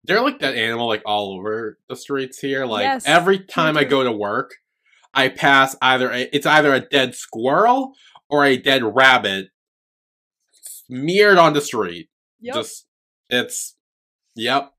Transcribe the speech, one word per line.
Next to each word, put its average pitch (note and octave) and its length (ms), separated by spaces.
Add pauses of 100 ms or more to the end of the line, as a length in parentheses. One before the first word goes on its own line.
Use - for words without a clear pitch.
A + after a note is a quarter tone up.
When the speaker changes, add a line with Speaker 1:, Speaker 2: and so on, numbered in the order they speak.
Speaker 1:
They're, G#3 200
like, C#4 180
that C3+ 160
animal, A#2 320
like, G#2+ 180
all G#2 320
over G#2+ 400 (100)
the B2+ 60
streets C3+ 460
here. C3+ 260
Like, G#2+ 160
Speaker 2:
Yes, - 240
Speaker 1:
every F3 320
Speaker 2:
me F#3+ 60
Speaker 1:
time D#3 320
I C#3+ 80
Speaker 2:
too. C#3+ 60
Speaker 1:
go C3+ 120
to B2 80
work, G#2+ 460 (580)
I C3 140
pass C3+ 520
either B2+ 300
a, B2 120 (100)
it's C#3+ 140
either D3 280
a B2 60
dead B2+ 340
squirrel C#3 760 (360)
or C#3+ 160
a C3+ 120
dead C3+ 260
rabbit A2 680 (1400)
smeared F3+ 480
on E3 160
the D3 80
street. F2+ 480 (320)
Speaker 2:
Yep. A#3+ 140
Speaker 1:
Just, - 320 (420)
it's, - 460 (600)
yep. A#2+ 420